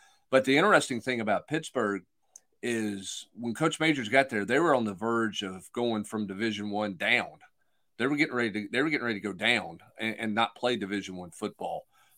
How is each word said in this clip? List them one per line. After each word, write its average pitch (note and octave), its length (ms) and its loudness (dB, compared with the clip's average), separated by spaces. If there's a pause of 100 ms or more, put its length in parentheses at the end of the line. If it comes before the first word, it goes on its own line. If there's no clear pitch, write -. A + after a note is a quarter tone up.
(300)
But C3 140 4
the C3+ 120 4
interesting D#3+ 440 4
thing B2+ 200 -2
about G#2 280 0
Pittsburgh A2+ 560 -2 (580)
is G#2+ 680 -4
when A#2 220 -6
Coach D#3+ 260 0
Majors C#3+ 300 2
got C3+ 180 4
there, G#2 160 0
they A#2 140 2
were D#3+ 160 6
on B2 100 4
the G#2 100 -2
verge A2+ 480 0
of F#2 300 -10
going A2+ 320 0
from G#2+ 220 -4
Division G#2 440 -4
One G2+ 240 -2
down. G#2+ 440 0 (580)
They A#2 100 0
were D3 100 0
getting C#3 180 2
ready A#2+ 180 0
to, G2+ 180 -4
they A#2+ 120 2
were D#3 80 0
getting C#3+ 160 -2
ready A2+ 120 -2
to F#2+ 80 -4
go G2+ 60 -2
down F#2 460 0 (200)
and, A2+ 200 -4
and A2 160 -2
not A2+ 200 2
play B2 220 0
Division G2 400 -4
One F2+ 140 -12
football, E2+ 560 -8 (320)